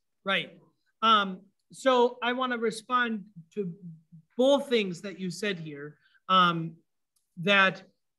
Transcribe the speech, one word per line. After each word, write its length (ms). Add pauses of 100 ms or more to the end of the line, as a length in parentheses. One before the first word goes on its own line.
(240)
right. 320 (460)
Um, 420 (280)
so 500
I 100
wanna 260
respond 720 (260)
to 220 (600)
both 320
things 340
that 160
you 120
said 280
here. 400 (300)
Um, 480 (600)
that 440 (360)